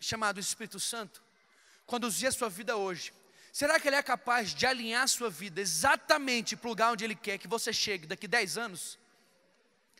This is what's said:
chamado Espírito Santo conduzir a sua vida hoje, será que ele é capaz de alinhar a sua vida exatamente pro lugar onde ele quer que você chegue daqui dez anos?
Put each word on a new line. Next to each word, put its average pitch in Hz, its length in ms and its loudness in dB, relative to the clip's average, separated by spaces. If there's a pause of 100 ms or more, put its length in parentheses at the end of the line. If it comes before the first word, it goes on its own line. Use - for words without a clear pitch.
chamado 208 400 -2
Espírito 196 400 -6
Santo - 420 -6 (640)
conduzir 233 420 0
a 254 40 2
sua 233 160 0
vida 214 280 -4
hoje, 190 360 -4 (400)
será 302 260 4
que 294 100 -4
ele 269 60 4
é 285 80 4
capaz 240 500 0
de 180 140 2
alinhar 240 380 2
a - 20 0
sua 240 240 0
vida 170 300 -8
exatamente 240 960 2
pro 233 140 -6
lugar 226 200 4
onde 220 140 -2
ele 214 100 -2
quer 196 240 -6
que - 80 -16
você 220 260 -2
chegue 190 360 -2
daqui 190 180 -8
dez 196 320 0
anos? 214 400 -8 (1000)